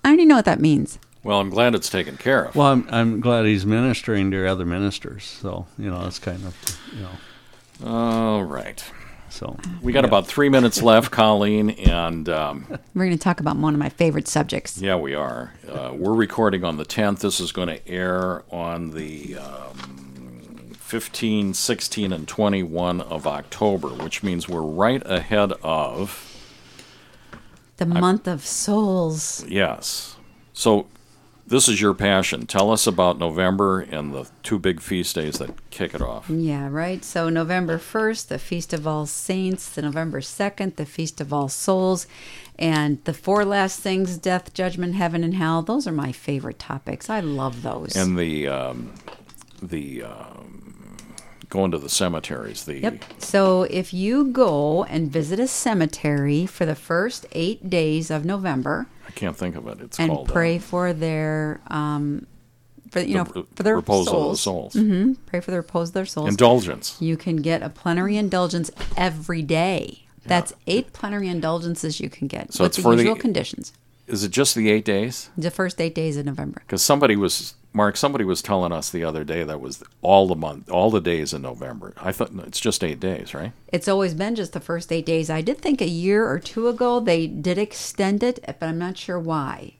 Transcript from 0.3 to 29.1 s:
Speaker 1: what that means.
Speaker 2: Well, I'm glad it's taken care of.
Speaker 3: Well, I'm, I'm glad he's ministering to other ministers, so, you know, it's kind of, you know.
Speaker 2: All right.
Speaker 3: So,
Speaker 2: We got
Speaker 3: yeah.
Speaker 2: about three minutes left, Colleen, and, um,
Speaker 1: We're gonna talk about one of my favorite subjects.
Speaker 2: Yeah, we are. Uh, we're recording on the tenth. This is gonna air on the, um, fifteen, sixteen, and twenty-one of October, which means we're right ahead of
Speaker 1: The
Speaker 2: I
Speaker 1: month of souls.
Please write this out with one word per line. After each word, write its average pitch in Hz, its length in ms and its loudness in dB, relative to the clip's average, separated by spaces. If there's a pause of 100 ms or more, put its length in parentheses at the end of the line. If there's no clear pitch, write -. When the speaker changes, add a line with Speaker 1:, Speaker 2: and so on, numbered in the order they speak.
Speaker 1:
what 220 80 6
that 165 160 2
means. 151 400 4 (240)
Speaker 2:
Well, 104 160 4
I'm 98 100 0
glad 117 240 6
it's - 160 0
taken 80 280 -2
care 123 300 4
of. - 100 -10
Speaker 3:
Well, 143 100 8
I'm, 127 240 6
I'm 113 300 2
glad 117 240 4
he's 101 200 4
ministering 110 680 2
to 95 140 0
other 92 200 0
ministers, 98 580 -4
so, 90 440 -8 (100)
you 104 120 -6
know, 90 160 -6
it's 90 140 -8
kind 92 260 -8
of, - 320 -8 (160)
you 110 100 -10
know. 90 60 -10 (760)
Speaker 2:
All 113 580 0
right. 69 380 -8 (480)
Speaker 3:
So, - 280 -10 (240)
Speaker 2:
We 123 100 0
got 131 120 4
Speaker 3:
yeah. 123 40 4
Speaker 2:
about 101 200 4
three 143 200 4
minutes 123 340 6
left, 113 300 8
Colleen, 107 600 4
and, 85 580 2
um, 73 380 -2 (260)
Speaker 1:
We're 185 120 0
gonna 170 120 2
talk 175 240 2
about 147 160 0
one 151 160 2
of 147 60 2
my 139 100 -2
favorite 151 400 0
subjects. - 500 -2
Speaker 2:
Yeah, 95 160 2
we 71 200 -2
are. 62 380 -6 (140)
Uh, 67 260 -8
we're 92 200 0
recording 104 500 4
on 80 140 -2
the 76 80 -6
tenth. 101 340 0
This 95 220 0
is 85 100 -4
gonna 87 360 -4
air 92 560 -2 (100)
on 85 380 -6
the, 78 460 -10
um, 65 1400 -16
fifteen, 107 760 -2
sixteen, 104 580 -2
and 78 140 -8
twenty-one 90 720 0
of 80 260 -8
October, 78 600 -2
which 64 340 -8
means 90 240 -2
we're 85 140 -4
right 95 440 2
ahead 98 460 2 (120)
of 80 680 -2 (1500)
Speaker 1:
The 180 80 0
Speaker 2:
I 175 140 4
Speaker 1:
month 185 280 4
of 165 180 -4
souls. 185 1040 0